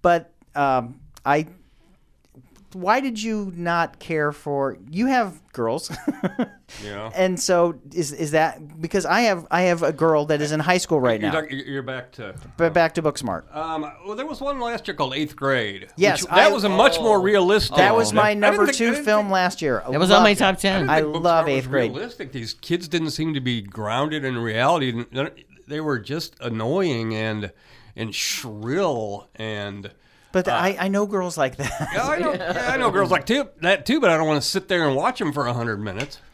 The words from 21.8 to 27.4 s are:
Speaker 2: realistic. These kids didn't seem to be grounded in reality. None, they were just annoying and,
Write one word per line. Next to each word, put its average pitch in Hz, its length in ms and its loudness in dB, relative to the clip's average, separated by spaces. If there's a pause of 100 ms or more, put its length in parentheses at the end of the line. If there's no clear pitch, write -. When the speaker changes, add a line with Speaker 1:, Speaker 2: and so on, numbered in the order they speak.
Speaker 2:
realistic. 185 400 -10
These 113 220 -8
kids 170 340 -4
didn't 160 220 -2
seem 160 220 -2
to 151 60 -2
be 123 220 -2
grounded 120 640 -4
in 127 120 -4
reality. 117 720 0
None, 135 200 -4 (400)
they 147 100 -6
were 147 200 -2
just 139 420 -8
annoying 117 760 -2
and, 107 380 -4 (420)